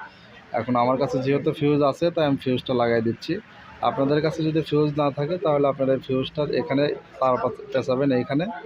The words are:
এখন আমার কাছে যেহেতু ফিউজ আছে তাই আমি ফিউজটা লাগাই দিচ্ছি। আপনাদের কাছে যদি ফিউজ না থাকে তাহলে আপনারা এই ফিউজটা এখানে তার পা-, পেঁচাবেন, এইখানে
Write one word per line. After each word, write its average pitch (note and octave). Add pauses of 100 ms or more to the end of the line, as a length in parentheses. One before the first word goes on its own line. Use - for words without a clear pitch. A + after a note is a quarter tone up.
(600)
এখন A#2 (100)
আমার B2+
কাছে C3+
যেহেতু C#3+ (100)
ফিউজ D3 (120)
আছে D3+ (100)
তাই D#3+
আমি C#3
ফিউজটা B2+
লাগাই A#2
দিচ্ছি। - (560)
আপনাদের C#3
কাছে D#3
যদি D#3
ফিউজ D3+ (120)
না D3 (100)
থাকে D3 (100)
তাহলে D3
আপনারা C3+
এই -
ফিউজটা C3 (200)
এখানে C3+ (360)
তার C3
পা-, B2
পেঁচাবেন, C3 (100)
এইখানে C#3 (200)